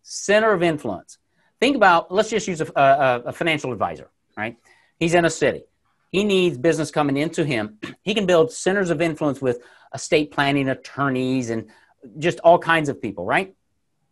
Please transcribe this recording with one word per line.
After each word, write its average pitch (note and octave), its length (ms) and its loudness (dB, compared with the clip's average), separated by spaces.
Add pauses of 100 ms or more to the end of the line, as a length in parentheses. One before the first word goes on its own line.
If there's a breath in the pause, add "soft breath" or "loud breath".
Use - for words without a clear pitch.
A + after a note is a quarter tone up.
Center G#3+ 500 0
of E3+ 100 0
influence. D3 560 -4 (400)
Think C#4 180 2
about, F3+ 340 4
let's G#3 200 0
just G#3+ 180 -2
use E3 120 -6
a, D3+ 140 -2
a, C3+ 520 4
a C3+ 60 -8
financial D3 400 -2
advisor, F2+ 360 -6 (280)
right? A2 200 -8 (420 soft breath)
He's E3 160 0
in E3+ 100 6
a D#3+ 60 2
city. A#2+ 320 -2 (480)
He F#3+ 140 -2
needs F3+ 340 0
business D#3 320 0
coming C#3+ 260 -2
into E3 280 -2
him. A2 380 -4
<clears throat> - 200 -16
He G3+ 120 -4
can G#3 120 -2
build D#3+ 260 4
centers F#3+ 380 -2
of D#3 100 -2
influence D3+ 400 -2
with B2+ 220 -2 (320 soft breath)
estate D3+ 380 0
planning C#3 360 0
attorneys B2+ 840 -2
and A2+ 180 -6 (500 soft breath)
just E3 220 -2
all E3+ 180 6
kinds E3 300 0
of - 120 -6
people, G2 240 -8
right? D#3+ 300 -2 (580)